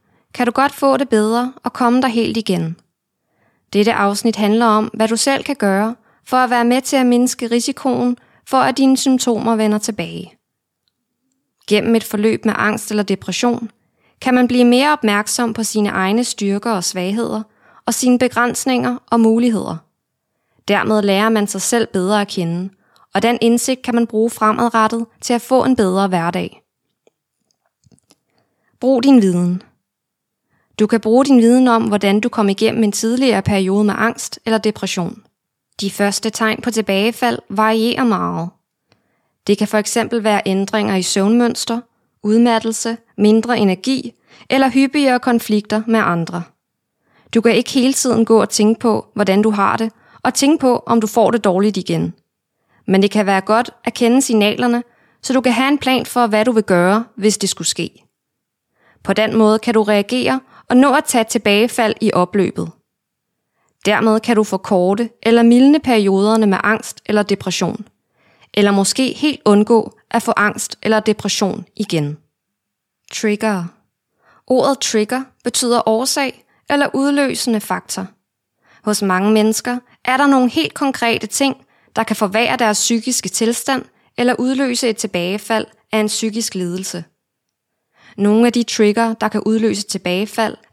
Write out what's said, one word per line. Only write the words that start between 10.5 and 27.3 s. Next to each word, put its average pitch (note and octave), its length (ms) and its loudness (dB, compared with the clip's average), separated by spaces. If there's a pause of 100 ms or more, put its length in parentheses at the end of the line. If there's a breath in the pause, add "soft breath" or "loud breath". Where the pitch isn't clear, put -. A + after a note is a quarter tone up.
Gennem G#3+ 260 2
et A3 100 0
forløb A3 400 -2
med G#3+ 120 0
angst G#3+ 340 -4
eller G#3 120 -2
depression G3+ 680 -4 (500)
kan B3+ 140 0
man B3 140 2
blive B3 160 2
mere B3+ 280 4
opmærksom A3 600 -2
på A3+ 100 -6
sine G#3 260 -2
egne G#3 360 -2
styrker G3+ 480 -4
og F3+ 120 -4
svagheder G#3 580 -6 (440 soft breath)
og - 80 -2
sine B3 240 2
begrænsninger B3 800 -2 (120)
og A#3 100 2
muligheder. A3 560 2 (920)
Dermed G#3+ 340 0
lærer G3+ 260 2
man G#3+ 180 0
sig F#3+ 160 -8
selv A3+ 240 0
bedre G3+ 340 -2
at G3+ 80 -4
kende, F3 420 -6 (440 soft breath)
og G3 80 -2
den A#3 180 0
indsigt A#3+ 420 0
kan A#3 120 -4
man A#3 120 0
bruge A3 240 -2
fremadrettet A3+ 760 0 (140)
til - 140 -2
at A#3 80 -2
få C4 220 2
en C4 120 2
bedre G3 320 0
hverdag. F3 540 -4 (2250)